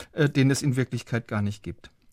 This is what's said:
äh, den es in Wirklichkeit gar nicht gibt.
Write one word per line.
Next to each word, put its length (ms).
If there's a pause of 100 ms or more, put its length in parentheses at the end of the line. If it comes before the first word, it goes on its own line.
(120)
äh, 180
den 220
es 100
in 140
Wirklichkeit 520
gar 140
nicht 220
gibt. 260 (240)